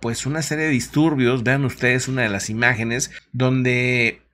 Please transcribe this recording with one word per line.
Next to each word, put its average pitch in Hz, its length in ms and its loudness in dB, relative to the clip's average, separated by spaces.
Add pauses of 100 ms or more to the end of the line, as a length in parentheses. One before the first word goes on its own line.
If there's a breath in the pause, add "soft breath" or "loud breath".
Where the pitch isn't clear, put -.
pues 117 240 -4
una 151 160 -4
serie 156 240 -2
de 156 60 2
disturbios. 131 720 2
Vean 135 220 2
ustedes 123 420 0
una 131 140 -4
de 113 80 0
las 101 220 -4
imágenes 117 640 -2 (200 loud breath)
donde 123 880 0 (120)